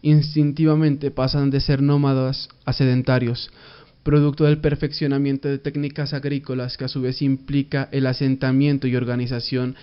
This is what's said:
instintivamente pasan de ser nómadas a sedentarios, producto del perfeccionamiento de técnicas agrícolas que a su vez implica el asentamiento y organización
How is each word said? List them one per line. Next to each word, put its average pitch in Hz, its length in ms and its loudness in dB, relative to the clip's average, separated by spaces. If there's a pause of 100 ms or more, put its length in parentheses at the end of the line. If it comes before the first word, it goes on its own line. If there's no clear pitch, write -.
instintivamente 151 1080 2
pasan 139 400 0
de 139 100 0
ser 139 200 0
nómadas 139 680 2 (160)
a 131 80 -2
sedentarios, 127 760 0 (520)
producto 147 420 2
del 151 140 4
perfeccionamiento 143 880 -2
de 139 100 -2
técnicas 147 540 -6
agrícolas 139 640 -6
que 131 80 -8
a 127 40 -6
su 135 120 -6
vez 127 220 -4
implica 139 680 -2
el 135 160 -2
asentamiento 135 800 0
y 123 80 0
organización 123 880 -4